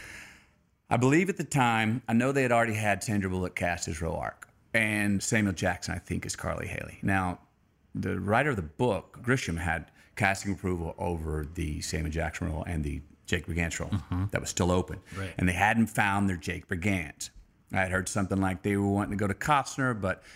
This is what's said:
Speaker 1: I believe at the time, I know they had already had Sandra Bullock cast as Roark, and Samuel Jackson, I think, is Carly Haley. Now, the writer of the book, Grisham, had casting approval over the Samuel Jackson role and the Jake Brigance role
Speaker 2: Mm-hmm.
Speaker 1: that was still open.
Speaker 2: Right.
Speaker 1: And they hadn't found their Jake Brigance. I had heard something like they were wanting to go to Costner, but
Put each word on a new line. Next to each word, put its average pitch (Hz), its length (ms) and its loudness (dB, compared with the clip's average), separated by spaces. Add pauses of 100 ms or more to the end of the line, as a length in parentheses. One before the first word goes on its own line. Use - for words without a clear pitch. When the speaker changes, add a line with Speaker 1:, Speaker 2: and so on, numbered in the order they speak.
(880)
Speaker 1:
I - 80 2
believe 143 320 6
at 185 80 -2
the 165 80 -4
time, 117 640 2
I 117 40 2
know 123 180 6
they 139 120 4
had 123 100 4
already 113 220 4
had 104 280 2
Sandra 101 260 0
Bullock 92 280 -2
cast 87 320 -2
as 82 100 -6
Roark, 80 460 -4 (300)
and 104 480 2
Samuel 107 320 2
Jackson, 87 400 -2
I 87 40 -6
think, 87 280 -6
is - 100 -6
Carly 82 320 -4
Haley. - 340 -10
Now, 95 380 0 (540)
the 95 260 -2
writer 113 300 2
of 123 60 0
the 95 60 -4
book, 98 600 -2
Grisham, 117 360 0
had 82 320 -4 (240)
casting 98 380 0
approval 87 460 -2
over 80 560 -2
the 80 260 -4
Samuel 80 320 -2
Jackson 80 400 -2
role 78 120 -6
and 82 200 -4
the 73 160 -4 (260)
Jake 82 200 -2
Brigance 85 340 -2
role 82 100 -6
Speaker 2:
Mm-hmm. 95 400 -2
Speaker 1:
that - 100 2
was - 100 -6
still 90 200 2
open. 90 300 0 (180)
Speaker 2:
Right. 95 200 -6
Speaker 1:
And 90 100 4
they 90 60 2
hadn't 110 340 4
found 101 400 2
their 92 80 0
Jake 85 320 -6
Brigance. 90 640 -4 (420)
I 92 80 0
had 92 100 0
heard 92 180 0
something 98 320 0
like 95 220 0
they 101 140 2
were 101 100 2
wanting 101 240 2
to 101 60 -4
go 101 100 0
to 98 80 0
Costner, 131 680 -2
but 95 220 -4 (140)